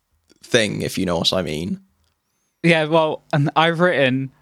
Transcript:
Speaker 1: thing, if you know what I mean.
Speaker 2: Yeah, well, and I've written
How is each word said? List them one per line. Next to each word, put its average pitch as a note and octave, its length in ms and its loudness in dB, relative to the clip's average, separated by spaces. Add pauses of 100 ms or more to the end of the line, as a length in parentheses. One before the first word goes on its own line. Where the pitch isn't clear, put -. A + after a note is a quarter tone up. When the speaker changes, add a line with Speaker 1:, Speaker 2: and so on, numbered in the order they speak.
(420)
Speaker 1:
thing, G#2 400 0
if - 140 -6
you F#2 80 -2
know E2+ 140 -2
what - 140 -2
I F#2 100 0
mean. E2+ 380 -6 (840)
Speaker 2:
Yeah, E3 220 2
well, D#3 380 0 (100)
and D3+ 240 0
I've E3 240 2
written C3+ 500 0 (120)